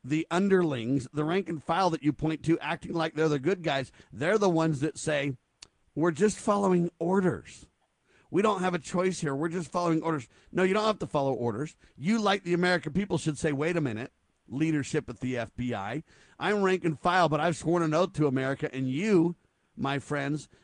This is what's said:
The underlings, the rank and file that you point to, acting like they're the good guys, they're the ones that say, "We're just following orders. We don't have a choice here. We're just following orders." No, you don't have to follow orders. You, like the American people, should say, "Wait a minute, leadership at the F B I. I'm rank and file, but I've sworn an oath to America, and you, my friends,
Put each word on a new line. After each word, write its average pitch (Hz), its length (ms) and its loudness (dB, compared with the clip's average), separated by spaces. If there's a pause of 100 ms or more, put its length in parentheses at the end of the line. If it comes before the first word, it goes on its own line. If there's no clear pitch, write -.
The 151 300 -2
underlings, 151 800 2
the 151 120 -2
rank 185 240 -2
and 156 120 -6
file 180 280 0
that 156 140 -4
you 147 100 2
point 156 300 -2
to, 165 160 2
acting - 340 -6
like 160 220 -2
they're 156 120 2
the 147 100 2
good 175 240 0
guys, 139 300 -2 (220)
they're 160 240 0
the 202 120 4
ones 160 300 2
that 147 180 -2
say, 143 380 -2 (580)
"We're 165 180 2
just 185 280 2
following 185 500 2 (100)
orders. 175 680 0 (640)
We 170 100 2
don't 202 200 2
have 185 120 0
a 170 60 -2
choice 185 400 -2
here. 143 160 -2
We're 165 140 -2
just 165 200 -6
following 170 320 0
orders." 156 280 -4 (240)
No, 180 100 2
you 190 100 2
don't 214 120 0
have 214 140 0
to 196 80 -6
follow 139 260 0
orders. 117 420 -4 (220)
You, 208 220 0
like 202 240 2
the 175 100 -2
American 175 400 0
people, 190 240 0
should 151 200 -2
say, 156 140 0
"Wait 156 240 -2
a 165 60 0
minute, 120 320 -6 (340)
leadership 147 640 -2
at 117 100 -12
the 127 180 -4
F 117 200 -4
B 120 160 -4
I. 110 300 -6 (360)
I'm 202 240 0
rank 185 220 2
and 160 120 0
file, 180 300 4
but 147 140 2
I've 165 160 0
sworn 170 260 0
an 156 100 2
oath 185 200 2
to 147 140 2
America, 135 460 -2
and 131 160 -2
you, 170 460 2 (400)
my 135 240 -2
friends, 143 480 -4 (160)